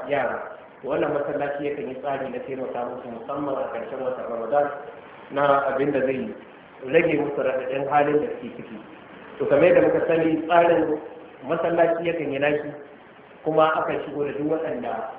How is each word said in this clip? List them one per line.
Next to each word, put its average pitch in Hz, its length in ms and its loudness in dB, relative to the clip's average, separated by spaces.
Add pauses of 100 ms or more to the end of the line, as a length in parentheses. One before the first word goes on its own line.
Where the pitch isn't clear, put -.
yara. 135 320 -2 (440)
Wannan 139 300 0
masallaci 143 520 -2
yakan 143 240 -4
yi 131 60 -8
tsari 135 340 -4
na 123 100 -8
taimaka 127 460 -6
musu, - 240 -8
musamman 139 460 -4
a 131 140 -2
ƙarshen 117 320 -8
watan 123 280 -4
Ramadan, 117 380 2 (640)
na 139 120 2 (240)
abin 135 240 2
da 135 100 2
zai 123 320 -2 (520)
rage 156 320 4
musu - 240 -2
raɗaɗin 131 480 -2
halin 147 300 4
da - 80 0
suke - 280 -8
ciki. - 220 -14 (580)
To, 139 100 -4
kamar 143 200 6
yadda 175 160 8
muka - 260 4
sani, 160 400 2
tsarin 165 520 4 (400)
masallaci 165 640 2
yakan 160 280 -2
yi 135 60 -2
nashi, 147 300 0 (720)
kuma 156 300 4
akan 160 320 0
shigo 143 200 -4
da 139 60 -2
duk 147 200 -4
waɗanda 147 420 -2 (260)